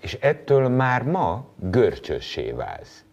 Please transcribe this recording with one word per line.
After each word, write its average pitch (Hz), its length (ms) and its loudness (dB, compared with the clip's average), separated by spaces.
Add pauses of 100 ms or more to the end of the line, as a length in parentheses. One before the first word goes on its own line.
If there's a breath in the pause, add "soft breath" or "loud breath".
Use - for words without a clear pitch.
És 95 200 -10
ettől 139 480 4
már 127 340 2
ma 135 420 -2 (120)
görcsössé 87 960 -2
válsz. - 640 -12